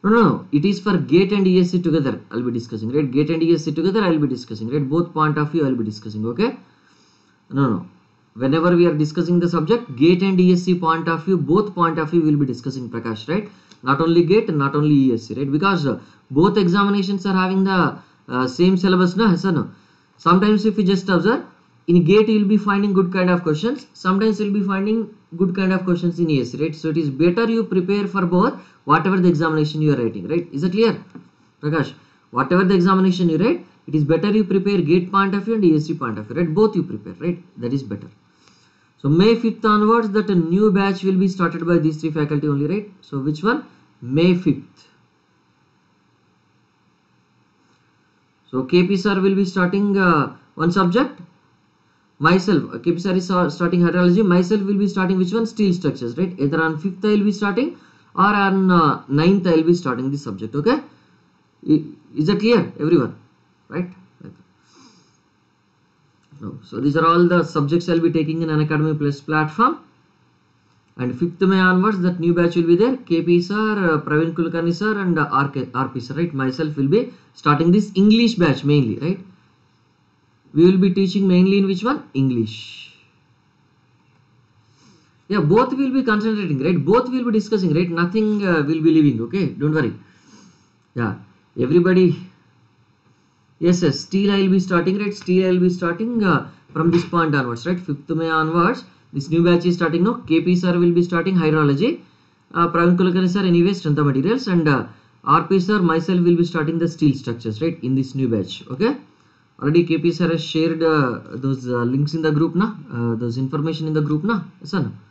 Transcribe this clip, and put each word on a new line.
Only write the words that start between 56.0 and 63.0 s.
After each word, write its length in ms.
right? 200
Either 220
on 180
fifth 240
I 60
will 160
be 80
starting 460
or 120
on, 440
uh, 380
ninth 380
I 60
will 100
be 100
starting 380
this 140
subject, 300
okay? 280
I, 160
is 120
that 140
clear, 380
everyone? 380